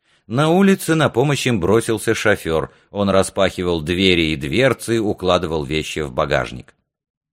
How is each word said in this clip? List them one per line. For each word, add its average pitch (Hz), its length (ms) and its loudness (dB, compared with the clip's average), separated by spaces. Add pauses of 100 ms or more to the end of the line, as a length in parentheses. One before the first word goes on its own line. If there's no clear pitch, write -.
(280)
На 139 220 0
улице 190 440 4
на 151 160 2
помощь 135 380 0
им 117 120 0
бросился 110 540 0
шофер. 80 580 0 (200)
Он 98 180 -2
распахивал 92 720 0
двери 87 460 2
и 78 80 -2
дверцы, 110 640 -2
укладывал 90 640 -2
вещи 78 380 -6
в 69 120 -8
багажник. 65 640 -4 (580)